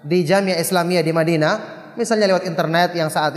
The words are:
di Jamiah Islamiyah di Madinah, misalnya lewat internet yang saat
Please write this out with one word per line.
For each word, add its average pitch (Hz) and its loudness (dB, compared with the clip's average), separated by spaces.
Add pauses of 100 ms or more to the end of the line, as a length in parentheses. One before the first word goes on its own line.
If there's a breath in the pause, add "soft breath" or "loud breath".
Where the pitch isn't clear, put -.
di 175 2
Jamiah 185 2
Islamiyah 175 0
di 160 0
Madinah, 165 2 (420)
misalnya 214 0
lewat 180 -2
internet 170 0
yang 160 -2
saat 151 0